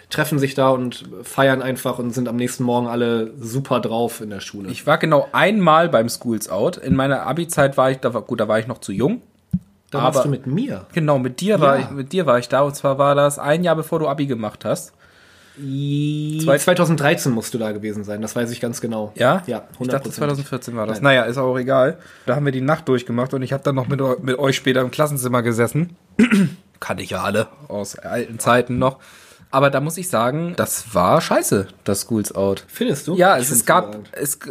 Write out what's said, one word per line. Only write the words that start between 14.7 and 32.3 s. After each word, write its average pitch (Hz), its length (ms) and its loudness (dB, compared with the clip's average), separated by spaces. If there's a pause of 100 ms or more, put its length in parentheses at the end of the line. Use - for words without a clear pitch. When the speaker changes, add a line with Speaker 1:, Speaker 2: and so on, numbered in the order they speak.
Speaker 1:
I-, 147 840 -4
Speaker 2:
Zwei- 147 140 4
Speaker 1:
zweitausenddreizehn 160 760 2
musst 113 220 -4
du 123 40 -4
da 110 140 -4
gewesen 104 320 -8
sein, 104 160 -8
das 110 160 -8
weiß 120 140 -2
ich 120 100 -10
ganz 120 220 -6
genau. 110 320 -6
Speaker 2:
Ja? 131 220 2
Speaker 1:
Ja, 190 40 -4
Speaker 2:
Ich 175 60 -12
dachte, - 320 -8
Speaker 1:
hundertprozentig. 127 400 -4
Speaker 2:
zweitausendvierzehn 139 580 -4
war 110 100 -2
das. 110 140 -4
Speaker 1:
Nein. 139 160 6
Speaker 2:
Naja, 123 60 6
ist 117 160 -2
auch 131 180 0
egal. 135 400 2 (300)
Da 127 100 2
haben 147 80 0
wir 139 80 2
die 131 80 -4
Nacht 147 280 0
durchgemacht 123 440 0
und 135 100 -4
ich 123 120 -6
hab 135 100 -4
dann 143 120 0
noch 127 120 -2
mit 135 140 -2
eu-, 127 180 0
mit 131 180 -2
euch 139 180 2
später 131 260 2
im 127 80 -2
Klassenzimmer 123 520 0
gesessen. 120 540 0 (220)
<clears throat> 208 600 2
Kannte 92 240 -6
ich - 60 -12
ja 95 120 -4
alle 101 240 0 (220)
aus 101 280 -8
alten 117 440 -8
Zeiten 123 380 2
noch. 131 200 0 (540)
Aber 135 180 4
da 135 100 2
muss 156 160 -4
ich 180 120 -8
sagen, 147 480 0
das - 360 -4
war 98 280 4
scheiße, 165 480 0 (160)
das 98 160 0
Schools 107 340 -4